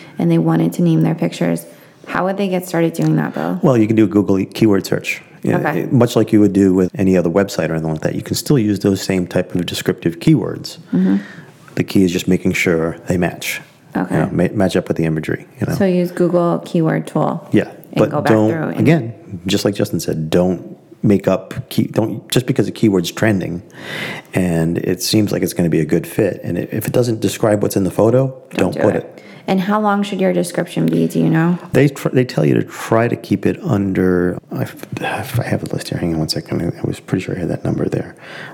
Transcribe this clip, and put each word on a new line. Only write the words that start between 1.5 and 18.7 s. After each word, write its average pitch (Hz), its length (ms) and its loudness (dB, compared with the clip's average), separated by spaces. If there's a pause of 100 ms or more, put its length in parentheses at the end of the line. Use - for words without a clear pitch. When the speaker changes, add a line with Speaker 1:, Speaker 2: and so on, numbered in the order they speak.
Speaker 1:
how 175 180 -2
would 190 120 -2
they 202 120 -2
get 180 180 -4
started 165 260 0
doing 156 220 0
that, 151 180 -2
Bill? 175 300 -4
Speaker 2:
Well, 135 140 4
you 110 100 4
can 113 80 2
do 110 80 6
a 107 40 6
Google 98 320 2
e-, 101 60 0
keyword 101 400 2
search. - 360 -6 (220)
You - 100 0
know, 180 60 0
Speaker 1:
Okay. 151 220 -2
Speaker 2:
it, - 120 -4
much 131 220 4
like 110 180 2
you 107 80 6
would 101 120 4
do 98 200 6
with 92 220 2
any 95 220 2
other 87 120 2
website 87 400 0
or 80 40 -4
anything 80 180 -2
like 78 100 -4
that, - 120 -2
you - 80 -6
can - 140 -6
still - 240 2
use 104 200 0
those 98 220 2
same 92 240 0
type 90 300 -4
of 90 100 -2
descriptive - 540 -4
keywords. 92 580 0 (140)
Speaker 1:
Mm-hmm. 190 260 2 (580)
Speaker 2:
The - 80 0
key 101 200 2
is 90 80 4
just 87 160 -4
making 90 260 2
sure 82 440 0 (100)
they 90 100 0
match. - 440 -4 (340)
Speaker 1:
Okay. 92 200 -2
Speaker 2:
You - 100 2
know, - 60 -2
ma-, 85 220 0
match 92 220 0
up 90 140 0
with 80 80 -4
the 82 80 0
imagery. 80 400 -4 (160)
You - 60 -2
know? - 80 -4
Speaker 1:
So 202 100 2
use 180 260 0
Google 170 540 2
keyword 160 420 0
tool - 460 -2
Speaker 2:
Yeah, 107 160 2
Speaker 1:
and - 260 -16
Speaker 2:
but 110 140 4
Speaker 1:
go 147 120 -2
back - 120 2
Speaker 2:
don't, 107 180 4
Speaker 1:
through 160 180 -2
and - 100 -4